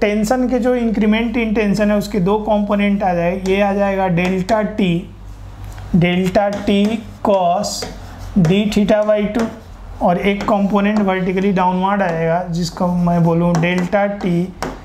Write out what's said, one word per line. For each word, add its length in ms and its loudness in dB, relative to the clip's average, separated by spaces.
tension 480 0
के 100 0
जो 180 2
increment 600 0
in 200 0
tension 340 2
है 80 2
उसके 220 -2
दो 200 2
component 640 0
आ 120 2
जाए, 340 0
ये 120 2
आ 140 2
जाएगा 340 0
delta 540 0
t, 480 -2
delta 520 2
t 540 0
cos 460 2
d 220 4
theta 320 2
by 160 2
टू, 100 0
और 180 2
एक 280 0
कंपोनेंट 520 2
वर्टिकली 520 0
डाउनवर्ड 500 0
आएगा 480 0
जिसको 360 -4
मैं 380 2
बोलूँ 300 2
डेल्टा 520 0
टी 420 -2